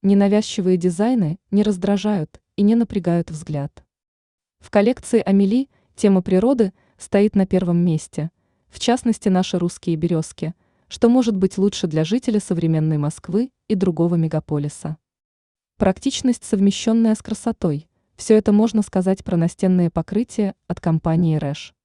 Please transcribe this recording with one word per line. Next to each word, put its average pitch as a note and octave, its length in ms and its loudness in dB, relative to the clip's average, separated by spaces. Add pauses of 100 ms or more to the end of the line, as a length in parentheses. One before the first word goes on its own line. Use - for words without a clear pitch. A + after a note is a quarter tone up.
Ненавязчивые G3 720 2
дизайны F3+ 600 0 (120)
не G3+ 120 2
раздражают G3+ 760 -2 (160)
и G3+ 60 0
не G#3 120 4
напрягают F3 560 -2
взгляд. D3+ 540 -10 (760)
В - 100 -20
коллекции A3 540 0
Амели G3 440 2 (280)
тема G3 260 2
природы G3+ 500 0 (240)
стоит - 380 0
на F#3+ 120 2
первом F3 320 0
месте, D#3+ 520 -2 (380)
в - 100 -20
частности, A#3 500 -2
наши F#3 300 0
русские E3+ 380 -4
березки, E3 580 -4 (340)
что - 200 0
может A#3 280 2
быть F#3 200 0
лучше G3 300 0
для D#3 180 0
жителя G#3 360 0
современной D#3+ 580 0
Москвы F3 540 -4 (160)
и A3 60 0
другого F3 420 0
мегаполиса. D#3 800 -4 (800)
Практичность, A#3 680 -2
совмещенная A3 680 2
с - 80 -8
красотой, F3+ 680 -6 (280)
все - 200 4
это G#3+ 160 4
можно G#3+ 300 2
сказать F#3+ 420 -2
про F#3 120 -2
настенные F3 520 2
покрытия G3 680 -4 (120)
от - 140 -8
компании D#3+ 560 0
Рэш. D3 380 -6 (100)